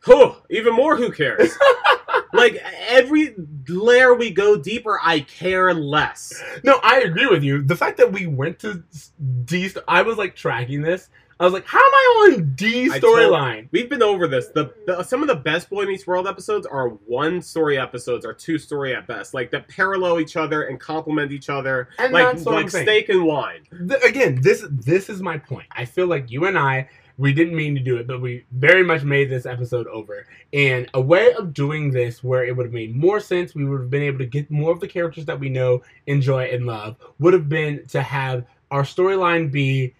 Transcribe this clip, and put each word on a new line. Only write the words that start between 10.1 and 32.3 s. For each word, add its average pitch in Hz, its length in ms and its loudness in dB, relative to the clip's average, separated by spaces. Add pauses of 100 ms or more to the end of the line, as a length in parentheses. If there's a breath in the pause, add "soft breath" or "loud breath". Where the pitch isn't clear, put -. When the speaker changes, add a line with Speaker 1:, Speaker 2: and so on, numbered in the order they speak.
Speaker 2:
like, 196 180 -4
tracking 123 460 -4
this. 170 300 -2 (280 soft breath)
I 175 60 0
was 185 80 6
like, - 140 -8
"How - 120 0
am 508 140 8
I 466 400 8
on 156 220 -2
D 226 360 0
Speaker 1:
I 135 100 -4
told 226 180 6
Speaker 2:
storyline?" 147 520 2
Speaker 1:
We've 233 200 -2
been 254 120 0
over 196 240 2
this. 131 220 -2
The, 147 240 -4 (140)
the, 180 160 -4
some 254 180 -4
of 302 80 -2
the 247 80 2
best 156 320 -4
Boy 202 160 -6
Meets 190 220 -8
World 180 200 -2
episodes 190 400 -6
are 135 220 -6
one 127 540 -6
story 147 360 -2
episodes, 123 460 -6
or 113 80 -12
two 160 260 -8
story 139 380 -6
at 95 100 -14
best. 107 280 -12
Like, 131 160 -6
that 135 180 -8
parallel 185 500 -2
each 160 180 -6
other 151 260 -4
and 131 180 -10
complement 151 520 -6
each 143 180 -12
other. 131 480 -4
Speaker 2:
And 254 160 0
Speaker 1:
Like, 170 180 6
Speaker 2:
that's 170 140 -6
what 226 80 0
I'm 214 80 0
Speaker 1:
like 190 80 -6
Speaker 2:
saying. 165 160 -2
Speaker 1:
steak 214 240 2
and 180 160 2
wine. 143 460 -4
Speaker 2:
The, 180 300 -4
again, 233 380 2
this, 190 300 2
this 147 400 -2
is 196 100 -10
my 175 160 -6
point. - 340 -14
I 123 140 -10
feel 180 220 -4
like 139 240 -4
you 143 160 -4
and 190 120 -2
I, 135 300 -2 (300 soft breath)
we 139 160 0
didn't 165 200 0
mean 151 200 -4
to 135 60 -4
do 127 180 -2
it, 117 80 -10
but 127 160 -10
we 123 300 -10
very 156 300 4
much 165 200 0
made 139 260 0
this 127 160 -6
episode 123 440 -6
over. 104 380 -14 (280 soft breath)
And 131 400 0
a 135 60 0
way 190 340 4
of 196 180 -8
doing 143 380 -4
this 123 340 -4
where 127 200 -2